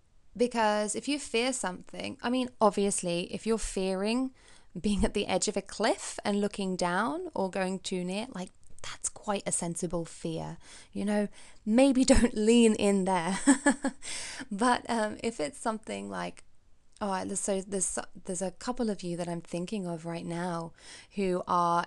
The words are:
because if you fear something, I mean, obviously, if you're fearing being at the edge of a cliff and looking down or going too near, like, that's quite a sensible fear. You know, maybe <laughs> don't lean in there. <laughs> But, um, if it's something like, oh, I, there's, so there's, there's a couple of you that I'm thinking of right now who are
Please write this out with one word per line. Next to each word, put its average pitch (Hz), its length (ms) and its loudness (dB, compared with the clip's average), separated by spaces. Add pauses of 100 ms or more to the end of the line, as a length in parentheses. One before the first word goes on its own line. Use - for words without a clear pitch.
(360)
because 214 580 2
if 214 140 -6
you 294 100 0
fear 247 340 -2
something, 185 720 -8
I - 80 -2
mean, 254 200 0 (100)
obviously, 196 640 4 (100)
if - 140 -8
you're 220 120 2
fearing 208 720 -2 (480)
being 196 260 2
at - 100 2
the 202 120 -2
edge 190 220 0
of 202 80 -2
a 196 60 -2
cliff - 600 -2
and 202 160 0
looking 196 360 -2
down 226 580 -2
or 190 160 -2
going 190 300 -2
too 180 240 -4
near, 190 300 -4
like, 185 160 -10 (320)
that's - 260 -8
quite - 380 -4
a 180 60 -2
sensible 170 520 -2
fear. 160 540 -8 (340)
You 196 140 -6
know, 208 220 2 (360)
maybe 254 400 6
<laughs> 269 100 10
don't - 200 6
lean 220 400 8
in 202 320 4
there. 185 380 0
<laughs> - 1080 0
But, 240 360 2
um, 214 360 0
if - 160 -4
it's - 180 -6
something 151 520 -6
like, - 340 -8 (560)
oh, 202 100 -2
I, 190 140 -2
there's, 196 160 -4
so 196 260 -2
there's, 190 320 -2 (260)
there's 185 180 -6
a 185 100 -2
couple 247 380 -4
of 190 120 -6
you 170 140 -4
that 170 120 -6
I'm 170 120 -4
thinking 180 460 -6
of 165 200 -6
right 170 180 -6
now 170 480 -4 (420)
who 185 340 0
are 175 380 4